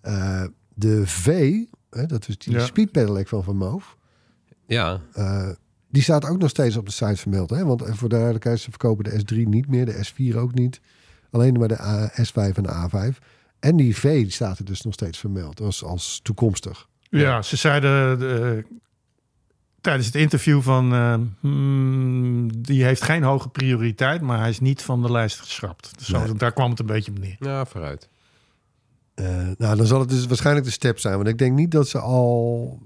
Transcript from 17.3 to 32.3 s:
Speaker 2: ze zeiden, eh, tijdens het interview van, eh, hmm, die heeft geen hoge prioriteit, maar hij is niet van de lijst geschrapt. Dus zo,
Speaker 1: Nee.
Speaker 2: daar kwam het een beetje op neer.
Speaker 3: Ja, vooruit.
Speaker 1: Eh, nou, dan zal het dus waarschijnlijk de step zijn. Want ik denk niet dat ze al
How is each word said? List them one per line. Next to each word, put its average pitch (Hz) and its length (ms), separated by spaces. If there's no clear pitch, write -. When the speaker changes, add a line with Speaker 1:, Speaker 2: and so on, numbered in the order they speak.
Speaker 2:
ze - 140
zeiden, 139 640
eh, 110 80
tijdens 135 260
het 120 80
interview 147 480
van, 127 300
eh, 120 220
hmm, 131 1200
die 131 220
heeft 127 180
geen 160 200
hoge 135 260
prioriteit, 131 720
maar 123 180
hij 113 100
is 110 120
niet 135 220
van 123 200
de 120 100
lijst 113 280
geschrapt. - 580
Dus - 80
zo, 90 180
Speaker 1:
Nee. 110 100
Speaker 2:
daar 117 180
kwam 127 180
het 117 100
een 113 60
beetje 107 240
op 101 80
neer. 95 200
Speaker 3:
Ja, 139 260
vooruit. 73 440
Speaker 1:
Eh, 95 120
nou, 110 180
dan 113 100
zal 131 140
het 127 80
dus 127 180
waarschijnlijk 139 400
de 117 60
step 117 260
zijn. 98 180
Want 101 120
ik 113 100
denk 127 180
niet 165 140
dat 151 180
ze - 100
al 120 880